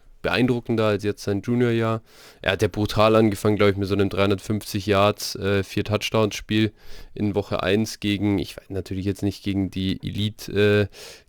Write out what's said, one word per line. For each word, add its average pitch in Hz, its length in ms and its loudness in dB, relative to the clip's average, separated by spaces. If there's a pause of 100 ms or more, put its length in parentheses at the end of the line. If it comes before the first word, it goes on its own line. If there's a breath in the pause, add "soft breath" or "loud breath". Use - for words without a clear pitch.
(220)
beeindruckender 117 640 0
als 104 180 0
jetzt 101 180 -4
sein 101 200 -2
Junior-Jahr. 117 600 0 (400 loud breath)
Er 95 100 -2
hat 98 100 0
ja 101 60 2
brutal 107 480 4
angefangen, 107 400 4
glaub 104 140 6
ich, 95 60 0
mit 101 120 -4
so 98 60 0
einem 98 140 2
dreihundertfünfzig 98 760 -2
Yards, 104 500 2
äh, 98 260 0
vier - 220 -4
Touchdowns-Spiel 107 880 0 (420 loud breath)
in 104 200 -2
Woche 101 280 -2
eins 107 380 0
gegen, 101 380 0
ich - 180 -6
weiß - 140 -20
natürlich 95 360 -6
jetzt 98 160 -4
nicht 101 200 -2
gegen 98 280 -2
die 95 320 -2
Elite, 104 500 -6
äh, 104 420 2 (340 loud breath)